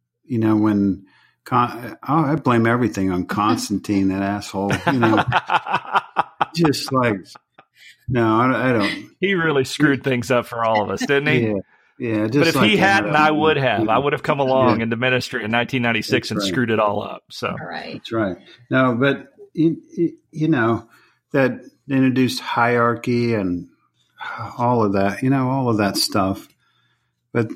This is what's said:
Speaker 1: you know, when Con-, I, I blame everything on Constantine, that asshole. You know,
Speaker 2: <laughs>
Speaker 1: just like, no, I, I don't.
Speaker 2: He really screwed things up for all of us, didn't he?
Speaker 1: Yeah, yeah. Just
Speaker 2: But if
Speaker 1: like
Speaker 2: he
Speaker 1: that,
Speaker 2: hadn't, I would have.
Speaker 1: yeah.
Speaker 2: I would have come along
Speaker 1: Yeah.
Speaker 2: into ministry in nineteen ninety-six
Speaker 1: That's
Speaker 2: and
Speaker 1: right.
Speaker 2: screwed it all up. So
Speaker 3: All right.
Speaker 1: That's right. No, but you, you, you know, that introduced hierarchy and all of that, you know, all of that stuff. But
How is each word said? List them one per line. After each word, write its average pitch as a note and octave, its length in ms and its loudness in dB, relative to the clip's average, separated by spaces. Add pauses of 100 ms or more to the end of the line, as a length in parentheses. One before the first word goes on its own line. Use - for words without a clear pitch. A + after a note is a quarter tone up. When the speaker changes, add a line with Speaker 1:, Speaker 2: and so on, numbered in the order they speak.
(240)
Speaker 1:
you B2 140 -4
know, A2 180 4
when G2+ 500 2 (380)
Con-, B2 580 -2
I, D3 300 0
I - 20 0
blame A#2+ 320 2
everything A#2 460 0
on F2+ 140 -2
Constantine, G#2 800 -2
that G2 140 -2
asshole. G2 500 -4 (140)
You D3 120 0
know, A2 260 2
Speaker 2:
<laughs> - 1300 -4
Speaker 1:
just D#3+ 380 0
like, B2 240 2 (920)
no, A2+ 320 2
I, B2+ 300 0
I - 20 2
don't. G2+ 380 -2 (100)
Speaker 2:
He G3 140 0
really D#3 300 0
screwed C#3 400 0
things B2+ 260 -2
up A#2+ 160 2
for A#2 180 -6
all A2 180 2
of F#2+ 80 -2
us, G2 160 -4
didn't C#3+ 220 0
he? A#2+ 180 2
Speaker 1:
Yeah, G#2+ 60 -2 (460)
yeah. A2 280 -2
Just B2+ 120 0
Speaker 2:
But E3 100 4
if D#3 80 2
Speaker 1:
like G3+ 140 4
Speaker 2:
he G#3 60 4
Speaker 1:
that, G3 280 4
Speaker 2:
hadn't, D3+ 120 0
I D3+ 140 4
would D#3 260 2
have. A#2+ 280 0
Speaker 1:
yeah. A2 100 2
Speaker 2:
I A#2+ 40 4
would C#3+ 140 0
have C#3+ 100 -6
come D3 180 0
along B2+ 380 2
Speaker 1:
Yeah. A2+ 60 -2
Speaker 2:
into A2+ 120 -2
ministry B2 480 -2
in G#2+ 60 -4
nineteen A#2+ 320 0
ninety-six A#2 460 -2
Speaker 1:
That's - 40 -6
Speaker 2:
and A2 80 -2
Speaker 1:
right. G2 80 -4
Speaker 2:
screwed A#2+ 220 0
it A2 100 2
all G#2 220 2
up. - 280 -12
So - 180 -8
Speaker 3:
All - 80 -6
right. D#2 380 -12
Speaker 1:
That's - 180 -14
right. G2+ 240 -2 (340)
No, C3 260 2
but C3+ 320 0 (260)
you, D#3+ 260 0 (160)
you, E3+ 200 -2 (140)
you D#3 180 -4
know, A#2 400 0 (440)
that C3+ 200 2 (360)
introduced C3 520 2
hierarchy A#2+ 920 0
and F2+ 340 -4 (880)
all A#2+ 260 2
of G2+ 100 0
that, G2 280 0
you C3 80 2
know, C3 200 2
all C3 180 -2
of A2 100 2
that G2 180 0
stuff. - 520 -2 (840)
But A#2 220 0